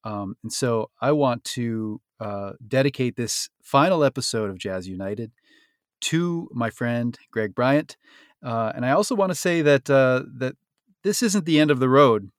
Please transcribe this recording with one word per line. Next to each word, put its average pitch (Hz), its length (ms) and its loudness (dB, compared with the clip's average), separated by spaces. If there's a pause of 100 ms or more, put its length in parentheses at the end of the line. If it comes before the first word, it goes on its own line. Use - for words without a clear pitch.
Um, 101 380 -8
and 113 100 -10
so 117 380 -2 (100)
I 135 120 0
want 135 320 0
to, 113 560 -6 (200)
uh, 101 340 -8 (120)
dedicate 131 500 -2
this - 320 -6 (140)
final 156 420 2
episode 117 460 -2
of 92 80 -12
Jazz 92 280 -8
United 98 440 -8 (720)
to 170 500 -2
my 117 160 -2
friend 120 480 -4 (140)
Greg 107 240 -4
Bryant. 139 420 0 (460)
Uh, 113 320 -4
and 123 100 -6
I 131 60 0
also 208 240 2
want 190 160 2
to 175 60 -4
say 170 260 0
that, 143 260 4
uh, 131 360 4 (120)
that 127 200 -6 (480)
this 202 180 0
isn't 196 240 0
the 156 140 4
end 151 100 4
of 131 100 2
the 131 80 2
road. 123 400 6 (100)